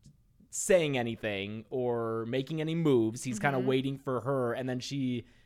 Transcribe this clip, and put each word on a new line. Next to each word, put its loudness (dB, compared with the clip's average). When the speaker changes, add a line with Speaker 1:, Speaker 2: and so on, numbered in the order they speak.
Speaker 1:
saying 2
anything -2
or -2
making -2
any -2
moves. 4
He's -4
kinda 0
Speaker 2:
Mm-hmm. 0
Speaker 1:
waiting 0
for -4
her, 0
and -4
then -4
she, -4